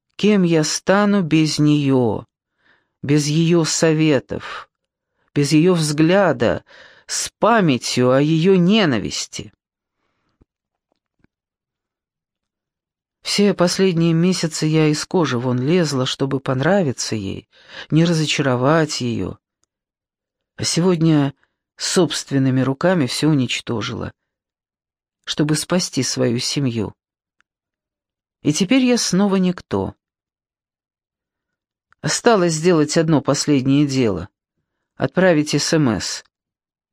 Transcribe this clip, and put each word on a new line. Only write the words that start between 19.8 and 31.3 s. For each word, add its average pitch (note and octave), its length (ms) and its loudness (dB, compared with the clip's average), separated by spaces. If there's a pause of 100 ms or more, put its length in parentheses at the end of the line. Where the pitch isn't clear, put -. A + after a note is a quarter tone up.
А B2+ 80 -10
сегодня D#3+ 720 2 (420)
собственными C3+ 840 0
руками C3+ 460 0
всё D3 220 -2
уничтожила, A#2 840 -4 (1120)
чтобы D3+ 300 -2
спасти F3 480 -4
свою B2 360 -2
семью. A#2 540 -4 (1500)
И D3 120 0
теперь B3+ 300 2
я B3 140 2
снова G3 400 0
никто. C#3 580 -4 (2000)